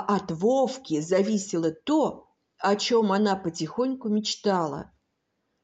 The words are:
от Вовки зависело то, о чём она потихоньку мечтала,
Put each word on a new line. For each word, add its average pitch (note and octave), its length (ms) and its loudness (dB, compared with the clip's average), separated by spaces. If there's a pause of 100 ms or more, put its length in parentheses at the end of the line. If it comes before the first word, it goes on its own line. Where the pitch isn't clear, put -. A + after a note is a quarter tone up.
(160)
от F#3 160 -2
Вовки G#3+ 680 0
зависело F#3 680 0
то, - 580 -2 (300)
о G3+ 160 2
чём G#3+ 360 2
она G3 240 2
потихоньку A3+ 760 -4
мечтала, F#3+ 800 -2 (720)